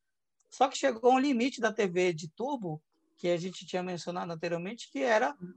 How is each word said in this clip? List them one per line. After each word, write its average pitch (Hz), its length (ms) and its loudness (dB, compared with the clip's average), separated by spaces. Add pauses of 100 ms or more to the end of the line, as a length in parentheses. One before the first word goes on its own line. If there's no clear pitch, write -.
(500)
Só - 180 2
que 269 100 -4
chegou 247 360 4
um 262 60 6
limite 262 420 0
da 220 100 2
T 208 160 0
V 180 260 2
de 160 160 -8
tubo, 208 520 -6 (360)
que 180 100 -4
a 175 100 2
gente 180 280 -8
tinha 180 180 -4
mencionado 180 480 -6
anteriormente, 170 600 -6
que 269 80 -6
era 254 380 2 (200)